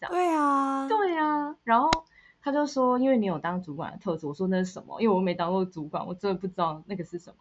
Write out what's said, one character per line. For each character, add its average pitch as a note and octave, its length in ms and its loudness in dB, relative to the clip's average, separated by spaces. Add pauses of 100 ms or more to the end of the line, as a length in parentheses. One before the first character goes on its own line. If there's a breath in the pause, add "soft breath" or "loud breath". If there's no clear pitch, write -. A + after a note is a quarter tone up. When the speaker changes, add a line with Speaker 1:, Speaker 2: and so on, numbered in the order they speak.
Speaker 1:
这 - 60 -8
样。 - 60 -6
Speaker 2:
对 F4 160 2
啊。 C#4 600 2
Speaker 1:
对 G4 280 2
啊， D4+ 480 -2
然 A#3 160 4
后 D#4 100 4 (500 soft breath)
他 C#4+ 120 -2
就 D4 140 4
说 B3+ 340 2
：“因 C4+ 100 4
为 C4 60 6
你 G#3 100 2
有 E3+ 140 0
当 F3 220 -4
主 D#3 120 -12
管 D#3 160 -8
的 - 80 -16
特 F3 180 -4
质。” D#3+ 120 -10
我 C#3+ 60 -6
说 F#3 140 -2
：“那 F#3 100 2
是 F#3 80 0
什 - 180 -12
么？” - 180 -6
因 A3+ 60 4
为 G3+ 60 6
我 F#3 60 4
没 F3+ 140 0
当 F3 180 0
过 F#3 120 2
主 D#3 240 -8
管， D#3+ 180 -6
我 F3+ 80 -8
真 G3 180 -2
的 F#3 60 -2
不 F#3+ 80 -6
知 F#3 80 -8
道 D#3+ 320 -2
那 G3+ 80 -10
个 F3+ 100 -8
是 F3 140 -10
什 - 120 -16
么。 - 100 -20